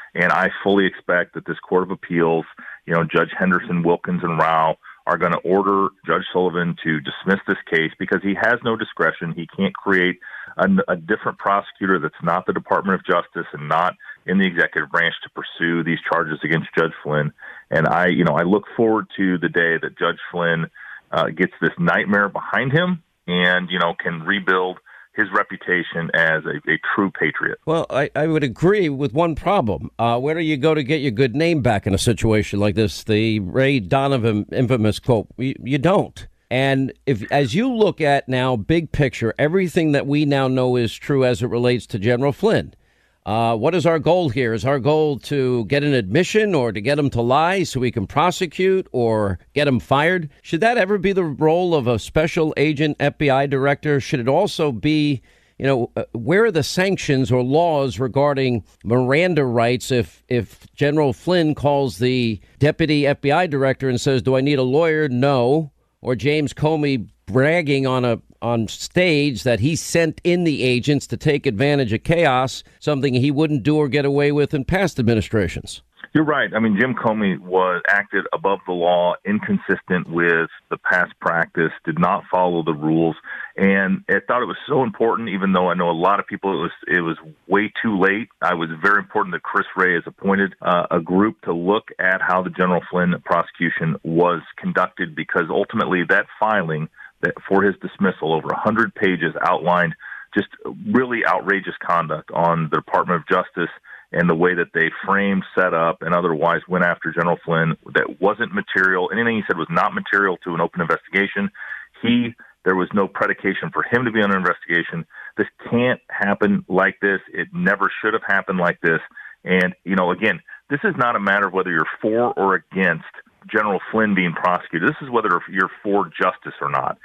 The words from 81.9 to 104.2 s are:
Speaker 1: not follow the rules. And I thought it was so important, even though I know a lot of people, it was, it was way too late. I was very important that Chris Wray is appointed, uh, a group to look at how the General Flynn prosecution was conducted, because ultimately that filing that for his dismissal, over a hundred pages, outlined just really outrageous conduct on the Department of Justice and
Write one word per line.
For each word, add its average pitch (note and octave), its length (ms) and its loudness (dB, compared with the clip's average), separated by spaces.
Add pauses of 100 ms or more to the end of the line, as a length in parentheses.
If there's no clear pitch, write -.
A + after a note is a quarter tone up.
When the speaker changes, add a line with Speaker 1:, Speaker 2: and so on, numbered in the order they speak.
Speaker 1:
not F2+ 320 0
follow F2 320 2
the E2 100 -2
rules. D#2+ 440 0 (400)
And G2 520 2
I F#2+ 180 0
thought B2 140 0
it A#2+ 60 -2
was E2+ 100 -8 (100)
so C3+ 160 0
important, A2+ 460 -2
even F#2+ 240 0
though F2+ 160 4
I F2 60 0
know F2 160 0
a - 20 0
lot F2+ 260 2
of G2 80 -6
people, G2 280 -4
it D#2+ 80 -2
was, F2 80 -4 (160)
it F2 140 2
was E2 180 -2 (300)
way G#2 220 0 (120)
too G#2+ 180 0
late. G2 280 2 (120)
I F2 140 0
was E2+ 160 -4 (100)
very G2+ 180 4
important G2 360 -2
that D#2+ 80 -8
Chris - 240 -4 (100)
Wray F#2 180 4
is E2 120 -2
appointed, G2 560 0
uh, F2 280 2
a E2+ 100 2
group F#2+ 420 2
to F#2+ 100 -2
look F2+ 360 0 (100)
at F#2 240 0
how F2+ 200 2
the F#2 80 -6
General F2+ 300 0 (100)
Flynn F2+ 240 0 (100)
prosecution E2 800 -2
was E2+ 380 2 (160)
conducted, F2+ 580 -4
because E2 360 -2
ultimately F#2 580 0
that G2 180 2 (140)
filing E2 480 0 (320)
that F2 140 -2 (120)
for G2 160 4
his G2 200 2
dismissal, F2+ 500 -2
over D#2 160 0
a - 100 -2
hundred A2 360 0
pages, E2+ 480 0
outlined F2 520 2 (400)
just G2+ 140 0 (380)
really A#2+ 400 0
outrageous F2+ 480 0 (120)
conduct D#2+ 440 -2
on E2+ 400 2
the D#2+ 60 0
Department E2+ 440 0
of - 80 -12
Justice F2 440 -2 (400)
and F2 180 2